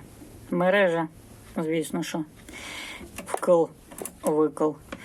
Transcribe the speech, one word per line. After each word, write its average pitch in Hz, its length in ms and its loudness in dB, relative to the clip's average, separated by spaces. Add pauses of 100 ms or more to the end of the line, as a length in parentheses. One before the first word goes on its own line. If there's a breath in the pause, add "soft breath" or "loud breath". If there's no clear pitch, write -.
(520)
Мережа, 180 560 4 (500)
звісно, 160 460 -2
що. 156 220 -4 (1000 loud breath)
Вкл, - 380 4 (600)
викл. 156 480 2 (340 loud breath)